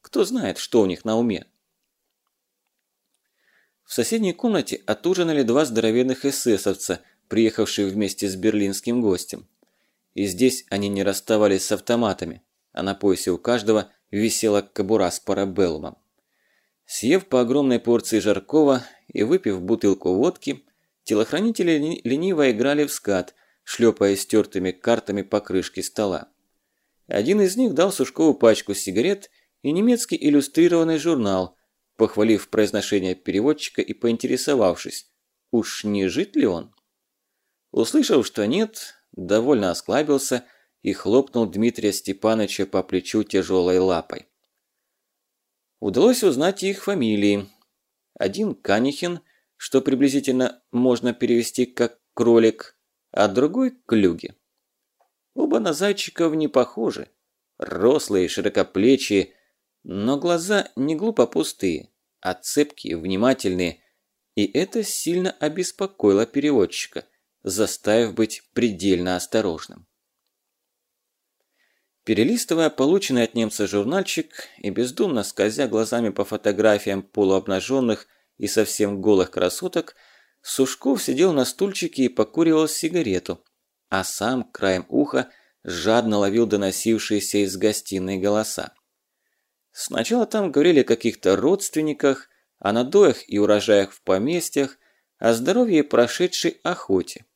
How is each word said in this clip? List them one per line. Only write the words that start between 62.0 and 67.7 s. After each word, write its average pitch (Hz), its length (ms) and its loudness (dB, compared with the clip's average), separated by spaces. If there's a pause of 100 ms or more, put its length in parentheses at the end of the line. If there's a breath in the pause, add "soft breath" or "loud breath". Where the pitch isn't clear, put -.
а 92 140 -4
цепкие, - 640 -4
внимательные. 92 840 -2 (540)
И 104 100 2
это 185 380 -2
сильно 180 480 -4
обеспокоило 156 960 -2
переводчика, 135 800 -2 (360)
заставив 104 720 0